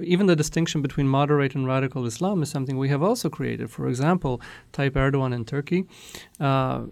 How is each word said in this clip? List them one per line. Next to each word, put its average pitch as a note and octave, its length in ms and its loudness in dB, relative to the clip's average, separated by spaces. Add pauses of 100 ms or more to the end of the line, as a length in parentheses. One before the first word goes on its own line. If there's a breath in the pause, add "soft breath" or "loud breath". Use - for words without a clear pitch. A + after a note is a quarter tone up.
even F3+ 240 2
the F3+ 100 6
distinction D#3+ 460 0
between C3+ 260 0
moderate C#3 460 2
and C3 140 -2
radical C3 400 0
Islam F3+ 340 -2
is C#3 80 -2
something C3+ 260 -4
we C3+ 140 0
have C#3+ 140 0
also G#3+ 260 0
created. A#2 400 -6
For - 180 -6
example, C3+ 540 0 (320 loud breath)
Tayyip C#3 200 0
Erdogan C3+ 380 2
in A#2+ 140 -4
Turkey, D#3 400 -2 (540 loud breath)
uh, C3 520 0